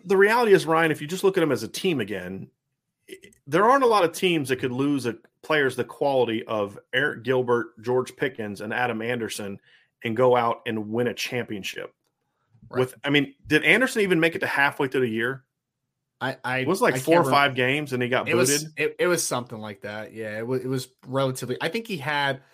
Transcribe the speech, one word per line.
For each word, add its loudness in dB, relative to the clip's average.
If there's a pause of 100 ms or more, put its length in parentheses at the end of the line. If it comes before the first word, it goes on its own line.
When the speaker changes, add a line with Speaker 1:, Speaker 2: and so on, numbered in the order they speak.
Speaker 1:
the 2
reality 6
is, 6
Ryan, 2
if -4
you -10
just -6
look 4
at 4
them 2
as 0
a -8
team -2
again, -8 (600)
i-, -14 (300)
there 2
aren't 4
a 4
lot 4
of -2
teams 0
that -2
could -2
lose 0
a, -2 (260)
players 0
the -2
quality 0
of -4 (140)
Eric -2
Gilbert, 0
George -2
Pickens, -6
and -8
Adam -2
Anderson -6 (460)
and -2
go 4
out 0
and -4
win -2
a -2
championship. -8 (760)
Speaker 2:
Right. -2
Speaker 1:
With, 0
I -2
mean, 2 (100)
did 2
Anderson 4
even 2
make 2
it -6
to -2
halfway 0
through 0
the 2
year? -4 (800)
Speaker 2:
I, -4
I, -2
Speaker 1:
It -2
was, 0
like, 2
Speaker 2:
I -2
Speaker 1:
four 4
or 8
Speaker 2:
can't 4
rem-, 0
Speaker 1:
five 4
games 0
and -2
he 0
got 0
Speaker 2:
it 2
was, 2
Speaker 1:
booted. -14
Speaker 2:
it, -2
it 2
was 0
something -6
like -12
that. -10
Yeah, -8
it -8
wa-, -2
it -6
was -4 (180)
relatively, -4
I -4
think -6
he -6
had, -2 (120)